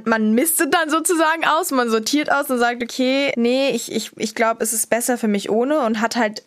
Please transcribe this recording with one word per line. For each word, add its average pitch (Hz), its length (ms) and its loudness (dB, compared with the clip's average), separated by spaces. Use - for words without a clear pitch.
man 220 280 2
mistet 302 420 2
dann 320 160 0
sozusagen 320 540 2
aus, 311 280 0
man 247 180 0
sortiert 226 400 0
aus 285 200 0
und 247 100 0
sagt, 240 240 0
okay, 262 500 0
nee, 247 360 2
ich, - 200 -4
ich, - 260 -6
ich 214 200 -6
glaub, 226 260 0
es 220 100 -2
ist 220 180 -4
besser 240 280 0
für 233 80 -2
mich 202 240 0
ohne 262 300 0
und 220 200 0
hat 226 140 -2
halt 220 320 -2